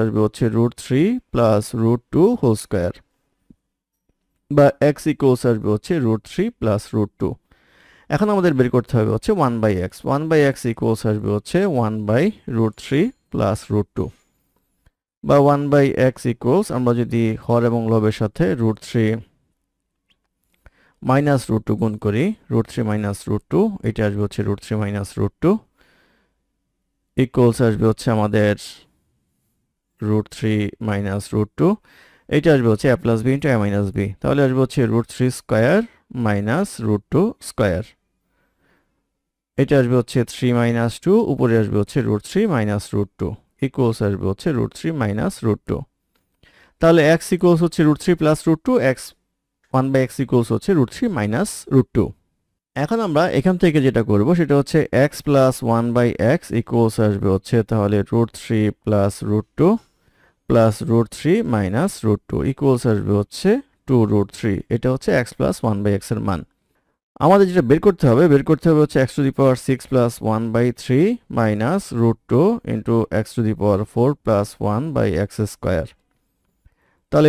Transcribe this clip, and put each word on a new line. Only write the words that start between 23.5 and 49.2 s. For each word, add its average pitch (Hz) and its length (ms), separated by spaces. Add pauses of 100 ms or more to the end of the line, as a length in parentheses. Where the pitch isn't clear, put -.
two, 185 120 (240)
এটা 113 200
আসবে 101 160
হচ্ছে - 240
root 101 160
three 107 200
minus 101 240 (100)
root 104 240
two 185 140 (1700)
equals 120 340 (100)
আসবে 107 220
হচ্ছে - 160 (100)
আমাদের 104 380 (1500)
root 107 180 (100)
three 107 260 (260)
minus 101 360 (100)
root 107 240
two, 170 140 (640)
এটা 156 180
আসবে 123 180
হচ্ছে 107 220
a - 80
plus 117 220
b - 20 (100)
into 143 180
a - 100
minus 101 320
b, - 20 (220)
তাহলে 139 260
আসবে 127 180
হচ্ছে 127 160 (120)
root 117 220
three 127 260
square 131 420 (440)
minus 107 420 (180)
root 104 160 (100)
two 175 140 (240)
square। 95 360 (1800)
এটা 139 180
আসবে 123 200
হচ্ছে - 180 (140)
three 123 280
minus 117 320 (120)
two, 196 140 (140)
উপরে 127 300
আসবে 101 200
হচ্ছে - 160 (100)
root 107 220
three 208 240
minus 104 300 (100)
root 104 160 (100)
two 95 120 (340)
equals 120 320 (100)
আসবে 95 220
হচ্ছে 98 180 (100)
root 113 200
three 165 240
minus 110 320 (120)
root 107 220
two। - 120 (1000)
তাহলে 165 200 (180)
x - 20 (140)
equals 175 300
হচ্ছে 170 220
root 151 160
three 175 180
plus 151 260
root 160 200
two, 254 100 (180)
x, - 40 (800)